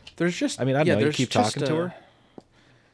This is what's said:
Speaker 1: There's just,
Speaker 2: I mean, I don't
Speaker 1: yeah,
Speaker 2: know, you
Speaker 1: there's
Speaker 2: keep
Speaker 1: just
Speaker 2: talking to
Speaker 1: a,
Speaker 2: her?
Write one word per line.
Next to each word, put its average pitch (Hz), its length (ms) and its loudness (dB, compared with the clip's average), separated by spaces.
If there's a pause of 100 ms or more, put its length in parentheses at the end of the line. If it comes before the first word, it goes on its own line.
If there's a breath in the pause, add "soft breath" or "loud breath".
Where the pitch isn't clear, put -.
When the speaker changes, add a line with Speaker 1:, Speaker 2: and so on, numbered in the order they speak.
(160)
Speaker 1:
There's 170 200 -2
just, - 260 -4
Speaker 2:
I - 20 0
mean, 131 120 2
I 139 40 2
don't 156 80 2
Speaker 1:
yeah, 170 60 4
Speaker 2:
know, 104 60 2
you 110 60 2
Speaker 1:
there's 147 100 0
Speaker 2:
keep 127 140 0
Speaker 1:
just 107 260 2
Speaker 2:
talking 143 120 -2
to 151 80 0
Speaker 1:
a, 170 140 -2
Speaker 2:
her? - 60 -12 (1000 loud breath)